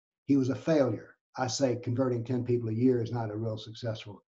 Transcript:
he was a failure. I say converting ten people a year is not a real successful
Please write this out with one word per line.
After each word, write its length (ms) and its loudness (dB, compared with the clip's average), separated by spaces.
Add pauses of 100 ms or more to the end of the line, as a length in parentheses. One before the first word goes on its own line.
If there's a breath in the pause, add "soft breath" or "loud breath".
(260)
he 100 4
was 140 2
a 40 -2
failure. 640 0 (200)
I 120 -2
say 260 0
converting 480 -2
ten 220 -2
people 240 0
a 40 -2
year 300 4
is 80 -4
not 220 -4
a 40 -6
real 220 -4
successful 720 -10